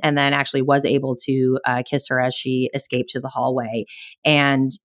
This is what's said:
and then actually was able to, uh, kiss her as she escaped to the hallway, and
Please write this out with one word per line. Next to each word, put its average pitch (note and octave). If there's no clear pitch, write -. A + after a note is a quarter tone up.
and D3
then C#3
actually C#3
was C#3
able C3+
to, C3
uh, B2+
kiss C#3+
her C3
as B2+
she B2+
escaped B2
to B2+
the C3
hallway, B2
and C#3